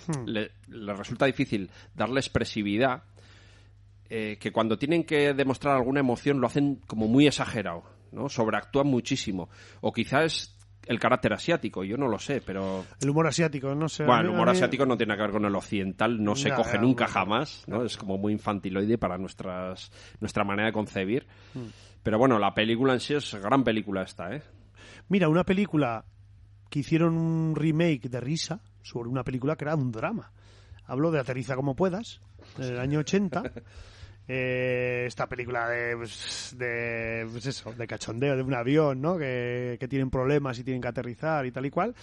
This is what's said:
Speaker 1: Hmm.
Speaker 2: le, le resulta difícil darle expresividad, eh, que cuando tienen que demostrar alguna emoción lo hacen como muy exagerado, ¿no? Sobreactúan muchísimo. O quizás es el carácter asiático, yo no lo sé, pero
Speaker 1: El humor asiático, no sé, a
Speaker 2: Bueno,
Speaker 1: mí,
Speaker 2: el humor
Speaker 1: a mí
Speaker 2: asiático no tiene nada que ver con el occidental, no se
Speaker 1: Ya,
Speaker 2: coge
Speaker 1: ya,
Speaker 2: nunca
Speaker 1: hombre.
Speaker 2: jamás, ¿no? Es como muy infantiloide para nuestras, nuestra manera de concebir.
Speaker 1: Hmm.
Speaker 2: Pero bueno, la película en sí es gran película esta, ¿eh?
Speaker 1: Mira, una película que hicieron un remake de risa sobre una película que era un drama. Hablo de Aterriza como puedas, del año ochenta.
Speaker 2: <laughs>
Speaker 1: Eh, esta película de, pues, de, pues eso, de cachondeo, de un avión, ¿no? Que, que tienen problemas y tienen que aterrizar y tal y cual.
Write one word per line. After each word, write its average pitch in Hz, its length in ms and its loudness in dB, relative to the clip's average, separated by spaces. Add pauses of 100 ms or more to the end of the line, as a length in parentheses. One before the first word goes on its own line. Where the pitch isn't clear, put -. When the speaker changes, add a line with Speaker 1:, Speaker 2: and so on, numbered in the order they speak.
Speaker 1:
Hmm. 139 200 -6
Speaker 2:
le, 107 240 -4 (160)
le 107 260 -10
resulta 110 320 -2
difícil 123 460 0 (240)
darle 117 240 0
expresividad, 117 840 0 (1080)
eh, 107 300 -4
que 107 120 -4
cuando 113 260 2
tienen 160 280 2
que 143 280 4
demostrar 135 420 2
alguna 131 260 2
emoción 135 380 2
lo 120 60 4
hacen 143 400 2
como 110 220 -2
muy 131 180 8
exagerado, 98 580 0 (280)
¿no? 110 180 -6
Sobreactúan 113 560 2
muchísimo. 113 640 0 (320)
O 107 100 0
quizás 127 340 2
es - 260 -4 (360)
el 117 120 -2
carácter 117 340 2
asiático, 117 500 -2
yo 98 140 -4
no 139 100 0
lo 104 120 0
sé, 135 260 -4
pero 95 400 -4 (160)
Speaker 1:
El 139 80 0
humor 156 160 2
asiático, 143 480 0
no 151 160 -2
sé, - 140 -6
a - 20 0
Speaker 2:
Bueno, 120 160 6
Speaker 1:
mí, - 80 2
Speaker 2:
el 110 60 -2
humor - 140 4
Speaker 1:
a - 20 8
mí 185 60 4
Speaker 2:
asiático 135 280 2
no 127 120 4
tiene 110 160 2
nada 101 120 -2
que 101 60 0
ver 104 100 0
con 104 80 2
el 98 60 0
occidental, 104 680 0
no 104 120 2
se 139 140 0
Speaker 1:
Ya, 139 60 0
Speaker 2:
coge 120 200 0
Speaker 1:
ya, 101 60 0
Speaker 2:
nunca 120 240 6
Speaker 1:
hombre. 92 80 0
Speaker 2:
jamás, 107 520 0
¿no? 107 180 -2
Es 110 140 -6
como 95 220 -4
muy 104 140 0
infantiloide 104 680 0
para 90 180 -2
nuestras, 92 760 -10 (280)
nuestra 107 240 0
manera 101 240 2
de 113 60 0
concebir. 104 520 -2 (300)
Speaker 1:
Hmm. 131 60 -10 (420)
Speaker 2:
Pero 107 160 2
bueno, 127 180 6
la 98 160 2
película 117 400 2
en 123 60 2
sí 147 160 -2
es 143 180 -4
gran 113 300 2
película 107 400 0
esta, 92 320 -10
¿eh? 156 80 -12 (680)
Speaker 1:
Mira, 180 180 4
una 165 160 6
película 151 600 0 (640)
que 147 100 -4
hicieron 165 380 4
un 160 380 2
remake 151 520 2
de 120 140 -6
risa 160 380 -4 (240)
sobre 120 260 -8
una 131 140 -2
película 131 320 -2
que - 100 -8
era 151 100 -2
un 131 160 0
drama. 151 400 -6 (540)
Hablo 139 240 0
de 160 100 2
Aterriza 127 360 -4
como 135 200 -2
puedas, 190 460 -2 (380)
del 123 200 -6
año 143 200 0
ochenta. 185 420 0
Speaker 2:
<laughs> 127 100 -6 (760)
Speaker 1:
Eh, 127 800 0
esta 123 240 -4
película 120 400 -4
de, 120 280 -2
pues, - 600 -10
de, 117 720 -4
pues 117 140 -10
eso, 131 280 -8
de 117 120 -8
cachondeo, 117 500 -2
de 131 60 0
un 131 140 -2
avión, 135 440 2
¿no? 165 200 0
Que, 123 600 -4
que 131 80 -6
tienen 131 220 0
problemas 131 480 0
y 127 60 -10
tienen 127 180 -4
que 120 60 -4
aterrizar 127 580 -4
y 127 60 -6
tal 127 160 -6
y - 20 -8
cual. 190 340 -2